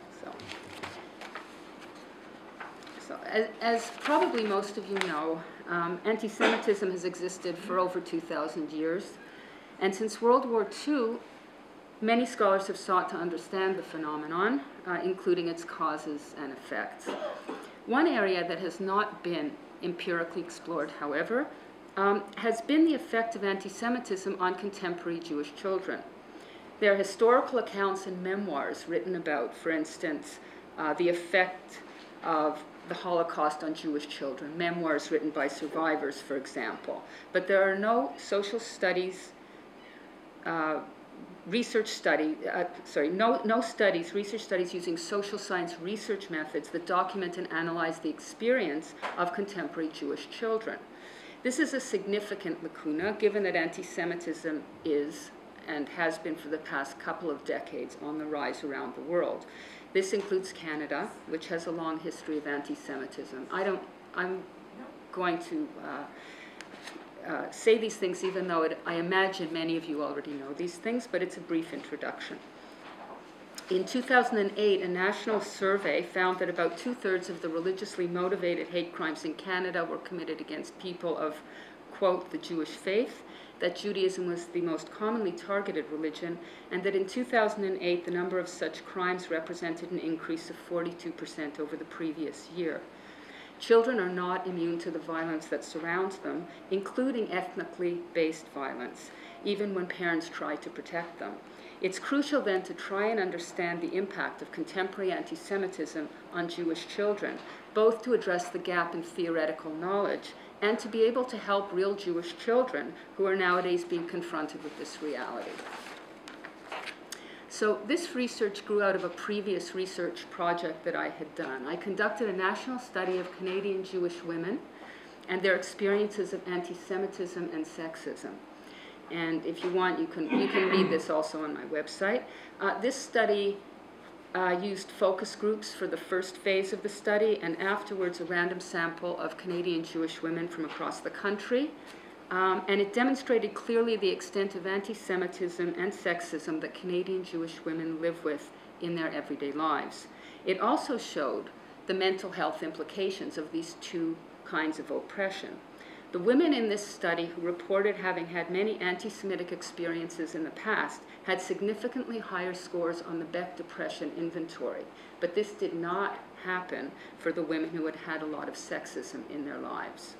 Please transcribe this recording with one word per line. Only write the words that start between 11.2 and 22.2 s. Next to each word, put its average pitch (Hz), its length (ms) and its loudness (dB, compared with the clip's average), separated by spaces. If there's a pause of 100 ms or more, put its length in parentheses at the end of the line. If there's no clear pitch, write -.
many 233 240 6
scholars 190 420 4
have 190 100 -4
sought 180 320 4
to 196 60 -4
understand 185 600 0
the 165 60 -4
phenomenon, 165 800 0 (240)
uh, 175 160 0
including 175 460 2
its 165 160 -2
causes 151 760 -2
and 139 140 -6
effects. - 580 -4 (760)
One 277 220 6
area 190 400 4
that 165 120 0
has 170 200 -4
not 196 420 2
been 151 300 0 (300)
empirically 170 600 0
explored, 156 480 -4 (120)
however, 170 460 2 (500)
um, 202 260 6 (140)